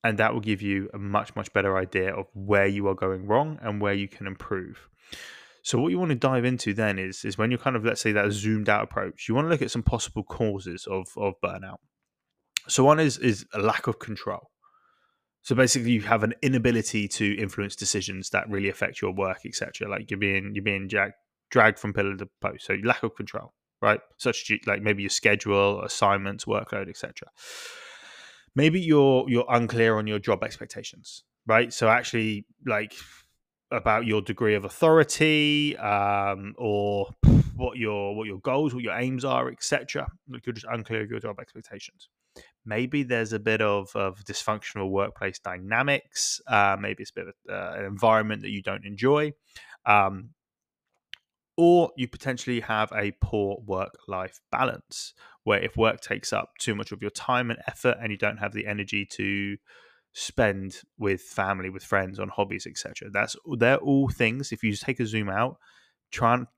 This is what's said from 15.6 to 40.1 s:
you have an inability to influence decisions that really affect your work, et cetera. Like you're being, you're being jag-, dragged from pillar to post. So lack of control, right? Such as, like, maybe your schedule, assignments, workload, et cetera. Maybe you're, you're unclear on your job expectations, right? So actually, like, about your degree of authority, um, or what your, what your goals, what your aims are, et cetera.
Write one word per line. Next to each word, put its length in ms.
you 100
have 220
an 180
inability 680
to 260
influence 400
decisions 560
that 180
really 200
affect 340
your 80
work, 340
et 80
cetera. 340
Like 220
you're 100
being, 360
you're 80
being 260
jag-, 240
dragged 260
from 160
pillar 240
to 100
post. 240
So 180
lack 200
of 120
control, 380
right? 160
Such 320
as, 160
like, 160
maybe 220
your 80
schedule, 720
assignments, 640
workload, 440
et 80
cetera. 300
Maybe 280
you're, 480
you're 180
unclear 500
on 100
your 120
job 240
expectations, 800
right? 240
So 160
actually, 580
like, 280
about 340
your 160
degree 340
of 100
authority, 1120
um, 800
or 500
what 220
your, 360
what 140
your 120
goals, 340
what 100
your 160
aims 240
are, 260
et 140
cetera. 420